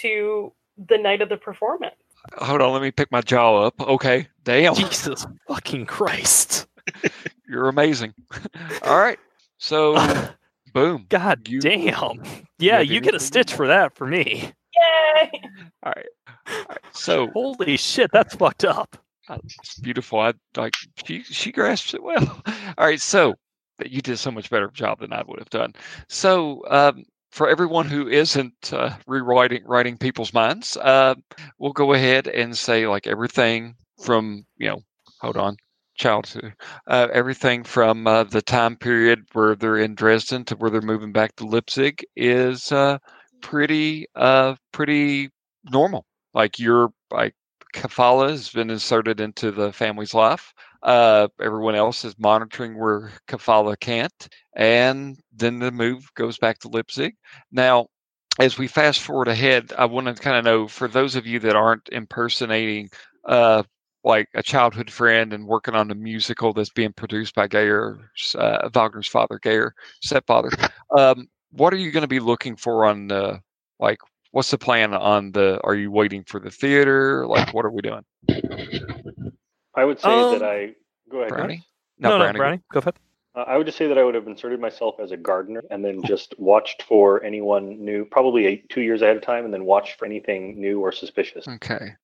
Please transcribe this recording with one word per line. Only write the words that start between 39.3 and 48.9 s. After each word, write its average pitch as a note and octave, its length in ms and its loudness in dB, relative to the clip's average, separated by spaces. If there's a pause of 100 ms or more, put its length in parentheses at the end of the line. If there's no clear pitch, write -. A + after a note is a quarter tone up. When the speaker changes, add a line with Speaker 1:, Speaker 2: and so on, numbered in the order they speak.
Speaker 2:
where G#2+ 220 2
they're A2 240 -2
in G#2+ 160 -2
Dresden A2 520 2
to A2+ 100 -8
where A2+ 140 -2
they're A2 120 0
moving G#2+ 300 -4
back G#2+ 240 0
to A2+ 100 -14
Leipzig C3 580 -2 (120)
is, B2 560 0
uh, C#3 260 2 (420)
pretty, D#3 680 -4 (100)
uh, C3 400 4 (160)
pretty D3 580 -2 (400)
normal. D3 340 2 (300)
Like, G#2+ 240 0
you're, A#2+ 340 4 (200)
like, A#2 220 -2 (400)
kafala B2+ 560 2
has C#3 200 -10
been A2+ 200 -4
inserted A2 500 -2